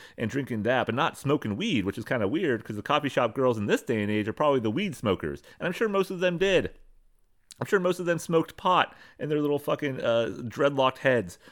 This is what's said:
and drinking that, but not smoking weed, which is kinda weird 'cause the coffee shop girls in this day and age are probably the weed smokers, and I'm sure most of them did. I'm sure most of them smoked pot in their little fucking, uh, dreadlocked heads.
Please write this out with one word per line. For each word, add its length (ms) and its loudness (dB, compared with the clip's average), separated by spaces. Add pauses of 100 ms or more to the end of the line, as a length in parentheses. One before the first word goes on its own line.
(160)
and 140 -4
drinking 320 -4
that, 240 2
but 80 0
not 240 -2
smoking 360 0
weed, 300 0
which 140 -4
is 80 -10
kinda 200 0
weird 380 -2
'cause 120 -8
the 60 -6
coffee 280 0
shop 240 0
girls 240 2
in 80 -2
this 160 0
day 180 -2
and 100 0
age 160 0
are 60 -2
probably 280 2
the 100 0
weed 260 -4
smokers, 460 -2 (160)
and 80 -4
I'm 80 -2
sure 140 0
most 220 0
of 100 -8
them 180 0
did. 320 2 (920)
I'm 60 -4
sure 120 4
most 220 0
of 60 -4
them 120 2
smoked 380 0
pot 400 2 (220)
in 100 -6
their 140 0
little 160 0
fucking, 420 -4
uh, 300 2 (140)
dreadlocked 540 0
heads. 400 0 (140)